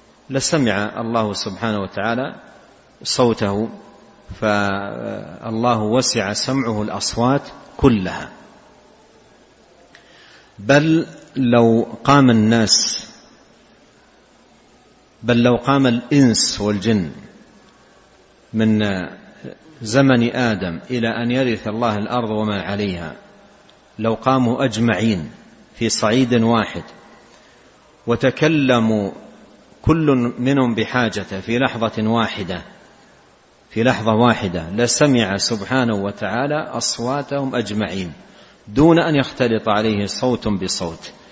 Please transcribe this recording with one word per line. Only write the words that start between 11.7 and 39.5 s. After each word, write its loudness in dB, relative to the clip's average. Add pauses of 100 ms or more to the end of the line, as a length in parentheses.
قام 6
الناس، 2 (2250)
بل 2
لو 4
قام 2
الإنس 2
والجن 0 (1400)
من 2 (1000)
زمن 4
آدم -2 (100)
إلى -2
أن -4
يرث -2
الله -2
الأرض -4
ومن -2
عليها، -6 (840)
لو -2
قاموا 2
أجمعين 0 (440)
في -2
صعيد 2
واحد 0 (1200)
وتكلموا 2 (720)
كل 2
منهم 2
بحاجته -2
في -4
لحظة -2
واحدة، -2 (1080)
في -2
لحظة 2
واحدة 0
لسمع 2
سبحانه -2
وتعالى -4
أصواتهم -4
أجمعين -4 (560)
دون 6
أن 0
يختلط 0